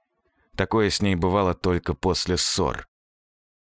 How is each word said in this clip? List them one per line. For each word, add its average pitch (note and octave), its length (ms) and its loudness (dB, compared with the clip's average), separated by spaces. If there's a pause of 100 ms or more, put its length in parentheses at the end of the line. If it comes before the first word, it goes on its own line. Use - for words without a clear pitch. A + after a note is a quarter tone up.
(560)
Такое G2+ 340 2
с - 100 -2
ней G2+ 140 2
бывало F2+ 400 2
только F2 400 -2
после F2+ 420 -2
ссор. - 520 -2 (760)